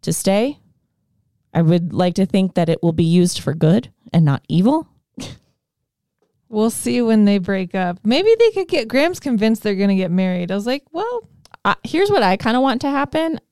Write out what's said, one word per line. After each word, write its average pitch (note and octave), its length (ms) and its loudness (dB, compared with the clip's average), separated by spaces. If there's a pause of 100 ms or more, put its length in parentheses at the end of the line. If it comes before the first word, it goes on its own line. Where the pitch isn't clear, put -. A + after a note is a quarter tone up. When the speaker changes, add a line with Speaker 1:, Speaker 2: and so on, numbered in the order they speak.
Speaker 1:
to E3 100 -4
stay. A3 460 -2 (920)
I E3 100 2
would E3+ 300 2
like F3+ 220 0
to G3 120 2
think F#3+ 260 0
that E3 160 0
it - 140 -2
will E3+ 100 2
be E3+ 120 0
used F3 340 2
for C3+ 160 -4
good E3 360 2 (220)
and E3+ 100 4
not C#3+ 240 0
evil. A#3+ 400 2 (1600)
Speaker 2:
We'll A3 200 0
see A#3+ 320 -2
when A3 240 4
they G3+ 140 4
break F#3+ 360 -4
up. F3+ 300 -4
Maybe E4+ 340 2
they A#4 120 4
could G4 180 -4
get, B3 180 -2
Graham's C#4+ 320 0
convinced A3 440 0
they're G#3 120 -2
gonna G3 200 0
get F#3 160 -2
married. F3+ 400 -2
I F#3+ 40 -2
was G3+ 100 -6
like, C4+ 260 -4
"Well," A4+ 360 -8 (380)
Speaker 1:
Uh, G3 180 0
here's F#4+ 260 0
what G4 140 2
I F#3+ 140 2
kinda A#3+ 240 0
want C4 200 0
to C#4+ 80 -2
happen. C#4+ 520 -4 (100)